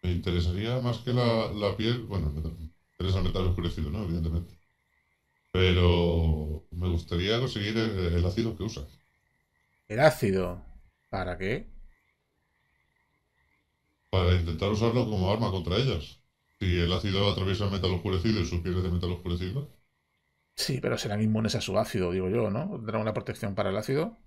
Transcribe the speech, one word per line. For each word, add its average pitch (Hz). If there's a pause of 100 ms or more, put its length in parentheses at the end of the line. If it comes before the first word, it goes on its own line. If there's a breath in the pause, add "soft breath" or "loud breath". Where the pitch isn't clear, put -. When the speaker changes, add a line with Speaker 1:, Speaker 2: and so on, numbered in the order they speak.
Speaker 1:
Me 90
interesaría 87
más 120
que 123
la, 117
la 101
piel, 113
bueno, 85
me 73
interesa 82
el 90
metal 90
oscurecido, 85
¿no? 107
Evidentemente. 82 (960)
Pero 85
me 87
gustaría 87
conseguir 107
el, 95
el 87
ácido 107
que 90
usa. 104 (1080)
Speaker 2:
¿El 110
ácido? 95 (460)
¿Para 90
qué? 117 (2500)
Speaker 1:
Para 90
intentar 85
usarlo 110
como 98
arma 110
contra 92
ellas. 110 (400)
Si 87
el 85
ácido 98
atraviesa 95
el 98
metal 92
oscurecido 95
y 98
su 87
piel 90
es 90
de 90
metal 87
oscurecido. 90 (880)
Speaker 2:
Sí, 131
pero 120
serán 104
inmunes 110
a 110
su 95
ácido, 95
digo 92
yo, 110
¿no? 143
¿Tendrán 107
una 107
protección 104
para 98
el 98
ácido? 143